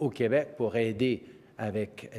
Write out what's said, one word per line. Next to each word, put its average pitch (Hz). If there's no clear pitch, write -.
au 147
Québec 123
pour 110
aider 113
avec 107